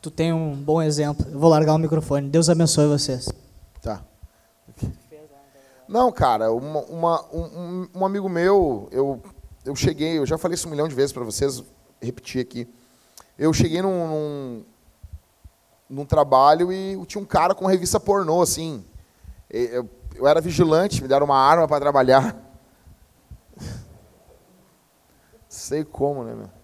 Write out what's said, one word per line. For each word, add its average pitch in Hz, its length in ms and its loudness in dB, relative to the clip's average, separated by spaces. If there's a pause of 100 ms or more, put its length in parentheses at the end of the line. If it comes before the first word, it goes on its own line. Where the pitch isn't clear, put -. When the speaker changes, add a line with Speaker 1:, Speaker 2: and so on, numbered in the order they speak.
Speaker 1:
Tu 156 80 -12
tem 165 200 -2
um 160 240 -2
bom 151 280 -2
exemplo. 147 500 -2
Eu 139 60 -10
vou 160 100 6
largar 156 240 6
o 156 60 4
microfone. 151 500 -2
Deus 160 220 2
abençoe 160 360 4
vocês. 139 440 -2 (500)
Speaker 2:
Tá. 104 240 -10 (1800)
Não, 240 240 2
cara, 113 400 2
uma, 143 300 -4
uma, 165 520 -2
um, 165 100 -8
um, 175 540 -10
um 190 100 -2
amigo 196 220 -4
meu, 170 600 2
eu, 135 320 -2 (420)
eu 139 120 -8
cheguei, 156 420 -2
eu 139 60 0
já 156 140 -4
falei 170 160 -4
isso 170 120 -8
um 165 40 -12
milhão 151 180 -4
de 143 60 -10
vezes 135 180 0
pra 123 100 -10
vocês, 123 400 -4 (380)
repetir - 400 -8
aqui. 120 260 -10 (720)
Eu 156 140 0
cheguei 165 300 0
num, 180 260 -4
num, 143 560 -8 (1200)
num 139 180 -12
trabalho 151 680 4
e 190 340 -6
tinha - 140 -10
um 202 60 -12
cara 185 280 2
com 190 120 -4
revista 185 340 0
pornô, 180 400 0
assim. 156 440 -4 (680)
E 120 200 -2
eu, 123 160 -6 (260)
eu 135 120 -2
era 151 140 6
vigilante, 160 600 2
me 131 60 -10
deram 139 180 4
uma 139 120 4
arma 135 300 6
pra 147 100 0
trabalhar. 135 580 4 (1200)
<laughs> - 260 -14 (1600)
Sei - 360 -8
como, 139 400 -6
né, 113 100 -14
meu? 104 160 -18 (140)